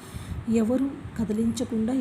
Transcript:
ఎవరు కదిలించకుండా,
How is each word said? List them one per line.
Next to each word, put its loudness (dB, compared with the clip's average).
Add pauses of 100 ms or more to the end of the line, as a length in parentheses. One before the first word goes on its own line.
(500)
ఎవరు 4 (280)
కదిలించకుండా, 0